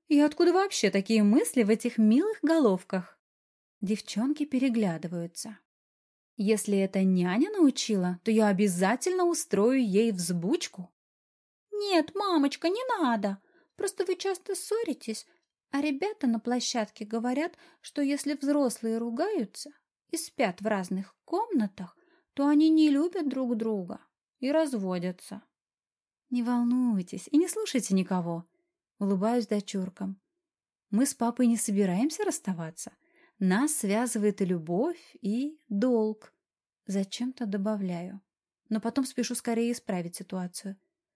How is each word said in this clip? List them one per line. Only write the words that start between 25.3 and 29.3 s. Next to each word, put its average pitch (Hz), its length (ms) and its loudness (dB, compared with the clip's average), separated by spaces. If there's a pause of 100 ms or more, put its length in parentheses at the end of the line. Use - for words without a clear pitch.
«Не 247 140 -2
волнуйтесь 240 880 0
и 285 60 6
не 349 100 4
слушайте 269 460 -2
никого», 175 520 0 (540)
улыбаюсь 202 480 0